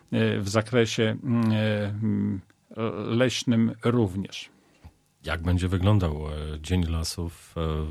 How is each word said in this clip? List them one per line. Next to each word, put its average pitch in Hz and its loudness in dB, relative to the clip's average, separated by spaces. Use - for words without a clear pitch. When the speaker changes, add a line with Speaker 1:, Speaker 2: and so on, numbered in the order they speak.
Speaker 1:
e, 110 2
w 98 -4
zakresie, 110 2
m, 117 2
e, 107 2
m, 104 -2
leśnym 113 2
również. 107 0
Speaker 2:
Jak 80 -4
będzie 90 2
wyglądał, 87 2
e, 76 -8
Dzień 87 0
Lasów, 82 -6
e, 78 -2